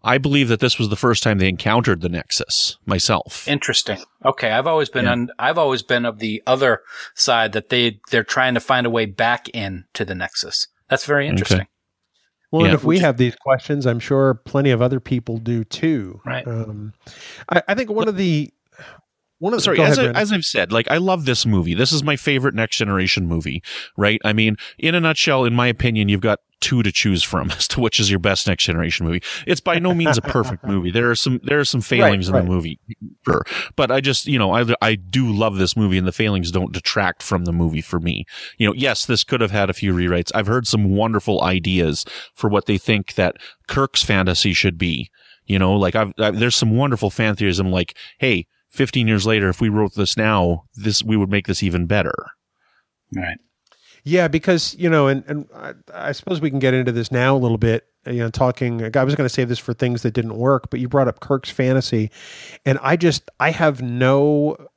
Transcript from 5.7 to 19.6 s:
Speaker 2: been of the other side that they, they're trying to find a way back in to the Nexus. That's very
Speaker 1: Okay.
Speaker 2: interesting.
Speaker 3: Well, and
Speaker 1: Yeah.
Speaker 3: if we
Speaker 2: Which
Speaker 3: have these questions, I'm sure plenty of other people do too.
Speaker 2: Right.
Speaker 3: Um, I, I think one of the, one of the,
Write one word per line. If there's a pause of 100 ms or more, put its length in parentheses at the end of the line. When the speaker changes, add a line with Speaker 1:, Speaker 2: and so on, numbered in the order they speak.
Speaker 2:
been
of
the
other (340)
side
that
they, (100)
they're
trying
to
find
a
way
back
in (100)
to
the
Nexus. (240)
That's
very
Speaker 1:
Okay.
Speaker 2:
interesting. (840)
Speaker 3:
Well,
and
Speaker 1:
Yeah.
Speaker 3:
if
we
Speaker 2:
Which
Speaker 3:
have
these
questions,
I'm
sure
plenty
of
other
people
do
too.
Speaker 2:
Right.
Speaker 3:
Um, (560)
I,
I
think
one
of
the, (840)
one
of
the,